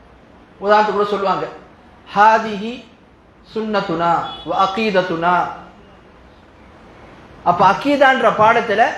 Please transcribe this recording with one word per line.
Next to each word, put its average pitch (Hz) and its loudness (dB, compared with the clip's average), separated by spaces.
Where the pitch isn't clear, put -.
உதாரணத்துக்கு 208 2
கூட 202 0
சொல்லுவாங்க, 190 -2
"ஹாதிஹி 220 0
சுன்னத்துனா 180 -2
வ - -4
அகீதத்துனா". 185 -2
அப்ப 185 2
அக்கீதா 269 2
என்ற 240 0
பாடத்துல 220 2